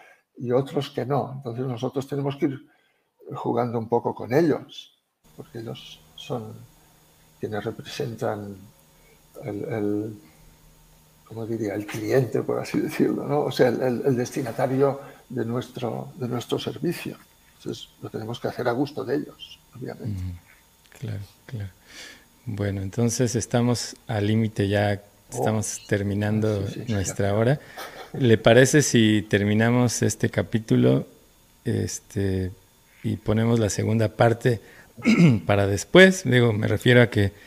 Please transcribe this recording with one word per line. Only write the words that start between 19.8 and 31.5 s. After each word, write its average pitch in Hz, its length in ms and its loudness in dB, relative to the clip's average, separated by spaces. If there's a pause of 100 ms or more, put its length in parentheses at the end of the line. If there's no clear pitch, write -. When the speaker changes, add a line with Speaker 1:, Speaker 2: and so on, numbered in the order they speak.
Speaker 2:
Ujú. 90 120 -8 (640)
Claro, 104 200 -8 (260)
claro. 101 240 -10 (760)
Bueno, 101 360 -4
entonces 117 540 -2
estamos 120 600 -2 (120)
al 104 200 0
límite 110 400 0
ya, 101 340 0 (300)
Speaker 1:
Oh. 123 60 -10
Speaker 2:
estamos 110 500 -2
terminando 104 800 0
Speaker 1:
Sí, - 60 -8
sí, - 140 -10
sí, 117 40 -4
Speaker 2:
nuestra 98 360 -2
Speaker 1:
ya. 101 80 0
Speaker 2:
hora. 120 240 2 (540)
¿Le 117 260 4
parece 127 420 8
si 107 480 4
terminamos 113 720 2
este 110 300 0
capítulo, 123 760 2 (600)